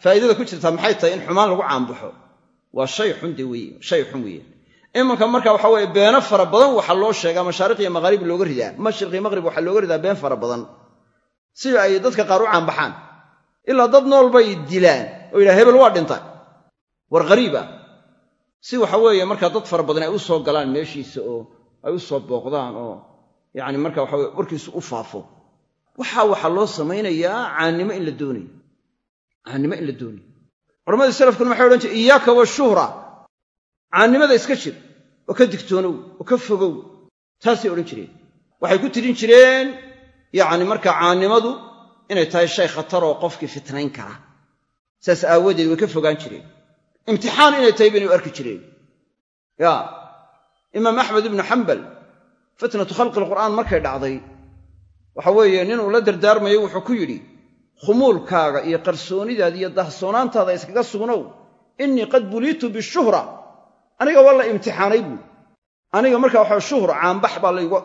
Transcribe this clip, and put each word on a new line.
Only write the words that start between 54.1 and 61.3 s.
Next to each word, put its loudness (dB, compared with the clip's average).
waxa -2
weeye, 4
nin -4
uu -4
la 2
dardaarmayay 2
wuxuu -4
ku -4
yidhi, -4
"Khumuulkaaga 0
iyo -2
qarsoonidaada -4
iyo -6
dahsoonaantaada -2
iskaga -4
sugnow. -6